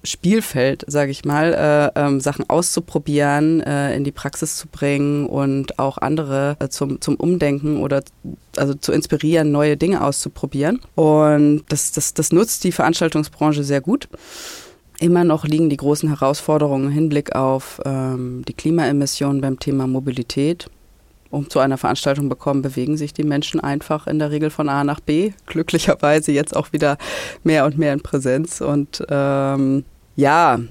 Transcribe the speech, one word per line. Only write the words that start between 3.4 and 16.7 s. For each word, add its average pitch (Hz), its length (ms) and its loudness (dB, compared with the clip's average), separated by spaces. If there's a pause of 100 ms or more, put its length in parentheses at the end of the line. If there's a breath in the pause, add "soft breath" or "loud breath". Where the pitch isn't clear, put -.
äh, 143 340 -2
in 139 80 -2
die 139 80 -4
Praxis - 440 -8
zu - 120 -12
bringen 143 580 0
und 139 540 -2
auch 135 180 -2
andere, 143 640 -2
äh, 135 80 -2
zum, 139 320 -4
zum - 160 0
Umdenken 151 680 0
oder, 139 220 0 (520)
also 139 180 0
zu - 180 -4
inspirieren, 151 580 2
neue 147 260 2
Dinge 170 280 0
auszuprobieren. 143 760 -4 (140)
Und 151 760 4
das, - 200 -2
das, - 240 -4
das 156 160 -2
nutzt 190 320 2
die 180 80 2
Veranstaltungsbranche 151 960 0
sehr 139 160 0
gut. 208 280 -2 (920 loud breath)
Immer 175 240 4
noch 156 200 2
liegen 156 260 2
die 139 60 -2
großen 147 320 0
Herausforderungen 143 760 0